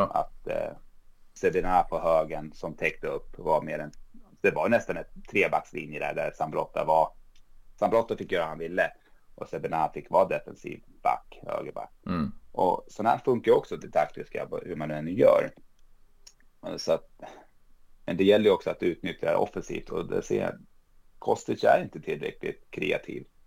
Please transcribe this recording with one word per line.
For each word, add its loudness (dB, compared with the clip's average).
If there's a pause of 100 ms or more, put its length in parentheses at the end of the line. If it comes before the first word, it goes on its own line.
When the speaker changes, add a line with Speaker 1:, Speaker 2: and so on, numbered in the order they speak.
Speaker 1:
liksom, 0
att, -8
eh, -4 (600)
Sedina 2
på -4
högen 0
som -8
täckte -4
upp -8
var 2
mer -4
en, -8 (500)
det 6
var 2
nästan 2
ett -10 (200)
trebackslinje 0
där, -4
där -2
Zambrotta -2
var, 4 (680)
Zambrotta 2
fick -8
göra 0
vad -4
han -8
ville 0 (440)
och -10
Sedina -2
fick -10
vara 6
defensiv -8 (200)
back, -2
högerback. -8 (140)
Speaker 2:
Mm. -2 (200)
Speaker 1:
Och 0
sån -6
här 2
funkar 2
ju 8
också, -4
det -14
taktiska, -2 (160)
hur -8
man -6
än -6
gör. 4 (1300)
Så -2
att, -2 (960)
men -4
det 4
gäller 8
ju 8
också 2
att -6
utnyttja -2
det 4
offensivt, -4
och -6
det -2
ser -2
jag, -4 (640)
Kostic -2
är 6
inte -12
tillräckligt -8
kreativ -4 (220)